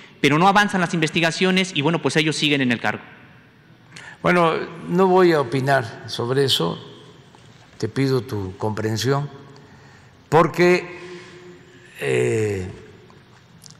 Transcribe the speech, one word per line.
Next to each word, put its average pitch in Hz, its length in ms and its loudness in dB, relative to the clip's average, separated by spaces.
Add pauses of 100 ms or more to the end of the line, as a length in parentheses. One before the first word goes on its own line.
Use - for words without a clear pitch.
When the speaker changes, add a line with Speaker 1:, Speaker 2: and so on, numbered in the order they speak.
(200)
Speaker 1:
pero 143 180 0
no 180 100 4
avanzan 196 340 2
las 170 120 -2
investigaciones 180 800 0
y, 147 80 -4
bueno, 160 200 0
pues 131 160 0
ellos 156 180 0
siguen 143 260 0
en 123 100 2
el 113 100 -2
cargo. 110 220 -4 (1160)
Speaker 2:
Bueno, 170 320 2 (340)
no 180 200 2
voy 180 240 6
a 151 100 4
opinar 131 640 -2
sobre 120 360 -2
eso, 165 360 -2 (1000)
te - 80 -4
pido 131 340 0
tu 98 360 -8
comprensión, 110 720 -2 (1000)
porque, 175 720 2 (1000)
eh, 113 720 -2 (1080)